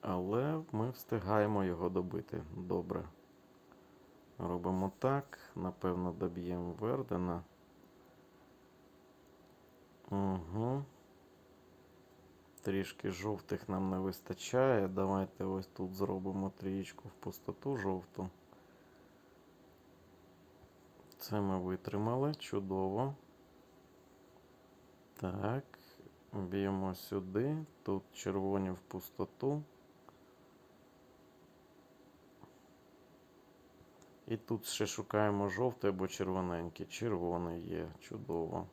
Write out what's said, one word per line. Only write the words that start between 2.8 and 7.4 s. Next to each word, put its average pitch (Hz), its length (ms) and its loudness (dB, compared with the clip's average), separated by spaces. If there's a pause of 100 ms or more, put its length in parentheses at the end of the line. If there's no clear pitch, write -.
Робимо 90 600 0
так. 135 400 0 (180)
Напевно, 90 560 0
доб'ємо 87 600 -2
Вердена. 98 680 0 (2750)